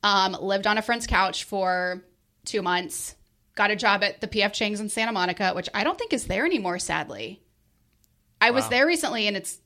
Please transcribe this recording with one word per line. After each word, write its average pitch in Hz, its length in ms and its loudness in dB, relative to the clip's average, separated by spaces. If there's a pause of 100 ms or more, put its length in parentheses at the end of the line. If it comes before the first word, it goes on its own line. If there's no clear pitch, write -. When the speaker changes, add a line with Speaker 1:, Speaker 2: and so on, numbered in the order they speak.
Speaker 1:
um, 190 400 4
lived 196 260 0
on 208 100 4
a 220 40 0
friend's 233 240 -2
couch 185 380 2
for 180 600 -2 (420)
two 208 160 -2
months, 180 540 -2 (400)
got 208 160 4
a 208 40 2
job 202 280 2
at 196 160 -2
the 214 80 -6
P 214 140 -2
F 202 120 2
Chang's 208 280 -2
in 214 80 -6
Santa 226 220 -2
Monica, 185 420 0
which 180 200 -6
I 208 100 0
don't 349 140 0
think 466 140 -4
is 254 140 -2
there 214 200 -2
anymore, 190 340 0
sadly. 151 640 -6 (1000)
I 226 100 6
was 262 140 4
Speaker 2:
Wow. - 60 -6
Speaker 1:
there 254 160 6
recently, 269 400 0
and 202 100 0
it's - 280 -8